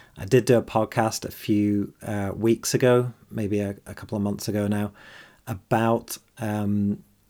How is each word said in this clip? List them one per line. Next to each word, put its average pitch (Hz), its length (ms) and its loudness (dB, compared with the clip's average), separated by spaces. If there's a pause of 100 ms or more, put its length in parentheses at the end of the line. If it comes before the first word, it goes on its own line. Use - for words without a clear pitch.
(180)
I - 80 -10
did 110 200 4
do 120 120 6
a 110 40 4
podcast 110 640 -2
a - 60 -10
few, 104 720 0
uh, 101 340 -4
weeks 113 380 0
ago, 123 400 4 (160)
maybe 107 300 -2
a, 101 160 -2 (100)
a 95 80 -14
couple - 240 -10
of 101 60 -2
months 101 240 -4
ago 104 200 0
now, 104 240 -2 (540)
about, 113 720 -2 (220)
um, 104 640 -2 (260)